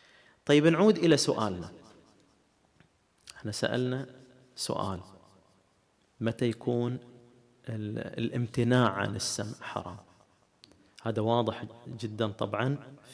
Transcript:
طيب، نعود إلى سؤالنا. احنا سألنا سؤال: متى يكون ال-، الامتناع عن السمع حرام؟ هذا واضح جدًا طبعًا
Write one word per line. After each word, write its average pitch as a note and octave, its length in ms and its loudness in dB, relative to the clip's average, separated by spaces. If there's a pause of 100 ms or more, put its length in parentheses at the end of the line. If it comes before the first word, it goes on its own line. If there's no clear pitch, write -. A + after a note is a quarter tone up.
(460)
طيب، D3 200 6
نعود E3+ 320 6
إلى D#3+ 180 6
سؤالنا. G2+ 540 0 (1700)
احنا G#2+ 160 -8
سألنا B2+ 540 -2 (500)
سؤال: - 440 -4 (1200)
متى A#2 280 0
يكون A#2+ 500 -2 (680)
ال-، G#2+ 500 -8
الامتناع A#2+ 720 2
عن G2+ 260 -2
السمع - 440 -6
حرام؟ F#2 360 -10 (1080)
هذا G#2+ 200 -2
واضح A2+ 420 2 (240)
جدًا A2+ 380 -4
طبعًا A2 520 -2 (360)